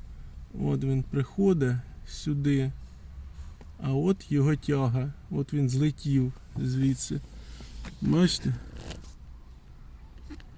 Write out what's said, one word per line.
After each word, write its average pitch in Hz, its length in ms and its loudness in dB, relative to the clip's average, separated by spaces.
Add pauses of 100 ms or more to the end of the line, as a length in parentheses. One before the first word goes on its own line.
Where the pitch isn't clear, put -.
(600)
От 139 240 0
він 135 180 2
приходить 139 760 4 (320)
сюди. 143 640 2 (1080)
А 135 100 0
от 165 400 2
його 143 240 6
тяга. 135 560 2 (180)
От 143 220 -2
він 143 160 4
злетів 135 640 4 (240)
звідси. 131 640 2 (800)
Бачите? 151 540 4 (2000)